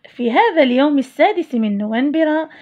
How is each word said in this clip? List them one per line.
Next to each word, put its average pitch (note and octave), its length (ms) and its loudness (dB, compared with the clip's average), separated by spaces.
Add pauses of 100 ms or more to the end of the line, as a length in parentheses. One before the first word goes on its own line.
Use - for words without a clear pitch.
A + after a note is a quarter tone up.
"في A#3+ 220 -4
هذا E4+ 320 2
اليوم C4+ 340 2
السادس E4 580 -2
من G#3+ 220 -2
نوفمبر D4+ 680 -2 (140)